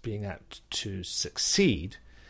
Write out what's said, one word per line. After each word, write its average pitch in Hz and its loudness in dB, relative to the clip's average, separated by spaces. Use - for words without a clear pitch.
being 104 -4
apt - -10
to 95 -4
succeed, - 2